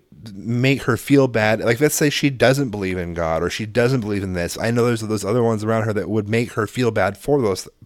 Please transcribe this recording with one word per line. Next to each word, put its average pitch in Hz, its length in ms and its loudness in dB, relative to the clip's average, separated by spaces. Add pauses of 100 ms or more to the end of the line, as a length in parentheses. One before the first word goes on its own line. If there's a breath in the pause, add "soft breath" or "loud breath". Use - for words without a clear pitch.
(340)
make 120 480 0
her 120 160 0
feel 139 300 4
bad. 110 320 2
Like, 113 200 2
let's 151 140 2
say 151 160 2
she 143 180 0
doesn't 131 420 2
believe 95 280 -2
in 87 160 -6
God, 82 280 0
or 87 60 0
she 110 160 -6
doesn't 120 360 2
believe 101 240 -2
in 95 100 -4
this. 85 240 -4
I 110 140 -2
know 120 120 2
there's 120 160 0
those 104 240 -4
other 113 180 0
ones 113 220 0
around 110 200 0
her 110 100 -2
that 95 160 -2
would 107 180 -2
make 113 240 -2
her 110 140 -2
feel 123 240 -2
bad 101 260 0
for 143 240 0
those 98 220 0
th-, - 100 -20 (140)